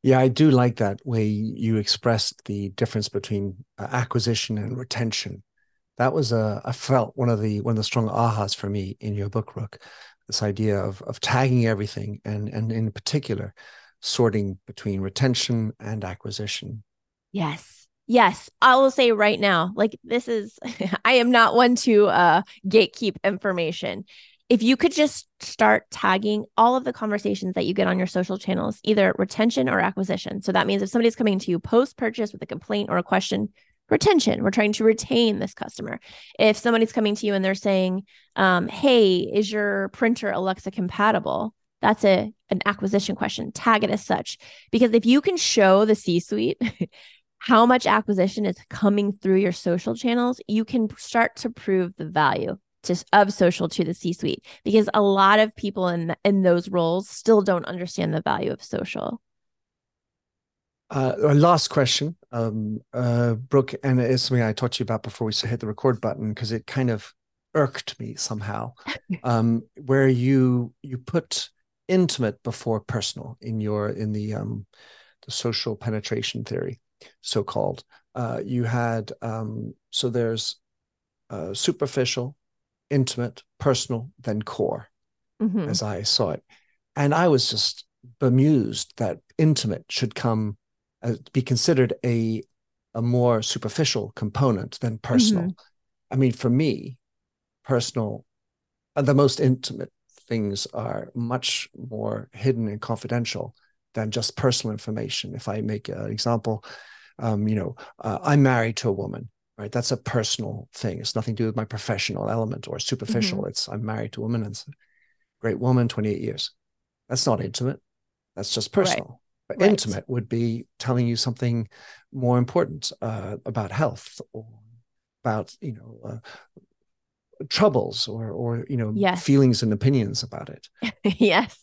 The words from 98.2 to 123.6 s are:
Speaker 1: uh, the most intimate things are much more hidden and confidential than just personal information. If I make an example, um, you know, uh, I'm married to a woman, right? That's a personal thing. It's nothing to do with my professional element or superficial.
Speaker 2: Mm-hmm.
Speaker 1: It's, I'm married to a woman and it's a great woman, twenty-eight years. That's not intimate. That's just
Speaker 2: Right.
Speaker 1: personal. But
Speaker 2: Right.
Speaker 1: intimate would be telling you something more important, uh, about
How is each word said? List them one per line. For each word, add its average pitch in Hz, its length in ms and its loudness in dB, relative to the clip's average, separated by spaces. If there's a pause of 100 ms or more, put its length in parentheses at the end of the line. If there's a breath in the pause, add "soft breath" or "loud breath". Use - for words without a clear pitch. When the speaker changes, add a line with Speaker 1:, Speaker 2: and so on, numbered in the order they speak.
Speaker 1:
uh, 143 60 0
the 143 120 4
most 135 260 4
intimate - 520 -2 (360)
things 104 460 -4
are - 400 -8
much 120 640 -4
more 110 560 -8
hidden 117 360 -2
and 104 140 -8
confidential - 720 -6 (400)
than 110 180 -6
just - 260 -4
personal 120 340 0
information. - 640 -8
If - 120 -10
I 107 140 -4
make 107 280 -6
an 104 200 -8
example, 110 540 -2 (560 loud breath)
um, 107 280 -2
you 107 80 0
know, 92 200 -4 (240 loud breath)
uh, 107 240 -6
I'm 147 200 6
married 117 340 2
to 117 120 -2
a 101 40 0
woman, 95 360 -8 (280)
right? 107 140 -12
That's 120 200 -2
a 131 60 -2
personal 110 760 -4
thing. 95 260 -6
It's - 160 -6
nothing 110 200 -4
to 113 80 -2
do 110 40 0
with 110 80 -4
my 110 100 -4
professional 104 640 -4
element 110 380 -4
or - 120 -10
superficial. 107 600 -4
Speaker 2:
Mm-hmm. 98 100 -6
Speaker 1:
It's, - 180 -6
I'm 107 180 -8
married 110 280 -6
to 113 80 -10
a - 20 -6
woman 113 180 -2
and 104 100 -8
it's - 160 -14
a 143 40 -20 (720)
great 113 180 -2
woman, 123 280 2
twenty-eight 107 340 -4
years. - 300 -8 (580)
That's 127 160 -2
not 113 180 2
intimate. 123 360 -6 (560)
That's - 180 -8
just - 220 -4
Speaker 2:
Right. 196 100 4
Speaker 1:
personal. - 360 -4 (260)
But - 140 -4
Speaker 2:
Right. 196 80 6
Speaker 1:
intimate - 380 0
would 120 200 -4
be 117 400 -4 (100)
telling 123 300 0
you 117 80 -2
something 117 540 -4 (420 loud breath)
more 123 260 0
important, 139 540 -2 (100)
uh, 107 440 -6
about 110 260 -6